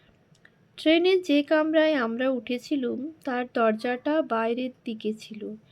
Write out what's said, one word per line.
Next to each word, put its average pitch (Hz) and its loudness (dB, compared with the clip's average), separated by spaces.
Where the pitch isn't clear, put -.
ট্রেনে 349 4
যে 294 2
কামরায় 311 2
আমরা 247 -2
উঠেছিলুম, 247 -4
তার 247 -4
দরজাটা 247 0
বাইরের 240 -2
দিকে 220 -6
ছিল। 214 -14